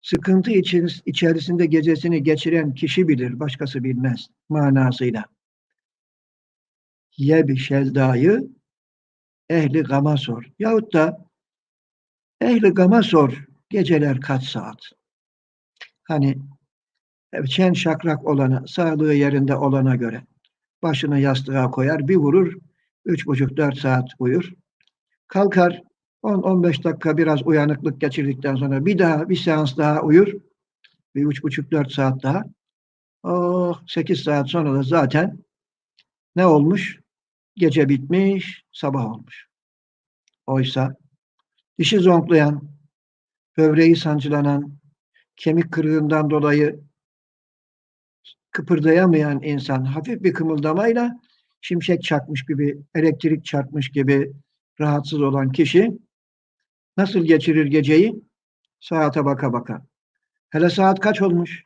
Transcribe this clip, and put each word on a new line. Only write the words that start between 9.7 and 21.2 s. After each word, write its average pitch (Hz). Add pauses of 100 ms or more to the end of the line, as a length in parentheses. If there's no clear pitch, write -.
gama 139
sor. 117 (140)
Yahut 220
da 156 (1120)
ehli 226
gama 190
sor, 147 (240)
geceler 147
kaç 131
saat? 117 (1200)
Hani, 139 (960)
evet, 143
şen 185
şakrak 160
olana, 131
sağlığı 156
yerinde 143
olana 135
göre 117 (600)
başını 143